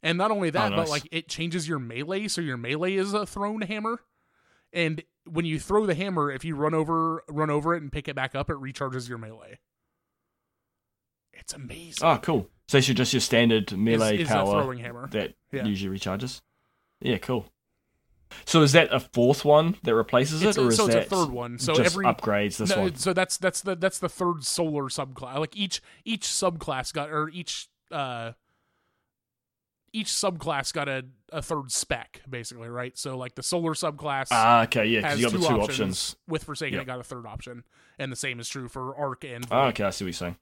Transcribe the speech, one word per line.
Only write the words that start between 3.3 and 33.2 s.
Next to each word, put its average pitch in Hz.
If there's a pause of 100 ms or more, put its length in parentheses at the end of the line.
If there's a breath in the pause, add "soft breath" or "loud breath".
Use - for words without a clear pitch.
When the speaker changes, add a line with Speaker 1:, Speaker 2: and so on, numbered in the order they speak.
Speaker 1:
hammer. 214 (720)
And 160 (260)
when 165
you 156
throw 208
the 185
hammer, 165
if 135
you 160
run 147
over, 160
run 156
over 151
it 165
and 143
pick 151
it 143
back 131
up, 139
it 151
recharges 131
your 120
melee. 110 (1700)
It's -
amazing. 160
Speaker 2:
Oh, 151
cool. 135 (200)
So 139
it's 131
your, 131
just 120
your 123
standard 113
Speaker 1:
Is, 92
Speaker 2:
melee 110
Speaker 1:
is 151
a 110
Speaker 2:
power 101
Speaker 1:
throwing 127
hammer. 120
Speaker 2:
that 104 (180)
Speaker 1:
Yeah. 131
Speaker 2:
usually 98
recharges? 107 (580)
Yeah, 117
cool. 123 (1000 loud breath)
So -
is 139
that 165
a 120
fourth 123
one 156
that 117
replaces 127
Speaker 1:
It's 202
Speaker 2:
it, -
Speaker 1:
a, 127
Speaker 2:
or -
is 113
Speaker 1:
so 113
it's 117
a 113
Speaker 2:
that -
Speaker 1:
third 175
one. 120
So 156
Speaker 2:
just 247
Speaker 1:
every 190
Speaker 2:
upgrades 104
this 143
Speaker 1:
no, 196
Speaker 2:
one? 180
Speaker 1:
so 180
that's, 185
that's 185
the, 190
that's 185
the 180
third 170
solar 151
subclass. 131
Like, 156
each, 196 (240 soft breath)
each 226
subclass 156
got, 151
or 156
each, - (220)
uh, 123 (1600)
each 220
subclass 156
got 143
a, 131 (260)
a 160
third 139
spec, -
basically, 120
right? 123
So, 135
like, 127